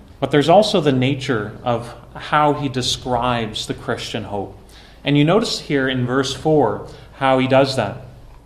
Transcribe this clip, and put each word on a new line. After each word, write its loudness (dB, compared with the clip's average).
but -4
there's 4
also 6
the 2
nature -2
of -4
how 2
he -4
describes -2
the -6
Christian -6
hope. -8
And 2
you 6
notice 2
here -2
in -2
verse 0
four 0
how 2
he 2
does 4
that. -2